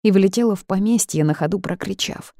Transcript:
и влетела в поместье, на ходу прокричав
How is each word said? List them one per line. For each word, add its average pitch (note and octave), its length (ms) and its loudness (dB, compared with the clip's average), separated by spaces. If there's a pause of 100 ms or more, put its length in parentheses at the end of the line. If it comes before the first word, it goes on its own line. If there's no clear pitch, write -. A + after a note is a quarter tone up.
и G#3+ 80 4
влетела G3 440 2
в - 100 -14
поместье, F#3+ 580 0
на D3+ 100 2
ходу E3 260 -2
прокричав - 800 -8